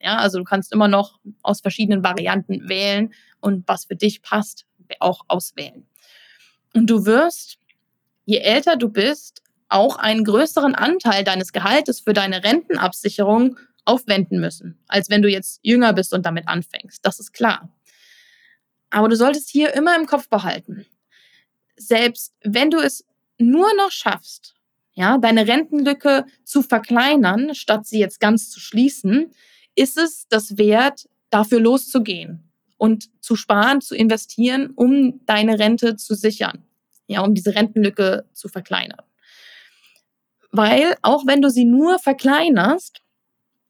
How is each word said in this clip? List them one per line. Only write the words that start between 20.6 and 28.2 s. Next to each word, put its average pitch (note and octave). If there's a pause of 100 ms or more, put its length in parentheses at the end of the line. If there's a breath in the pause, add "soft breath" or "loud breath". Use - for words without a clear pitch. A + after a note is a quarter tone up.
selbst A#3
wenn A#3+
du E4
es C#4+ (340)
nur D#4+
noch G4
schaffst, - (440)
ja, G3+
deine A3+
Rentenlücke C#4 (180 loud breath)
zu -
verkleinern, A#3+
statt G#3+
sie A3
jetzt F#3+
ganz A3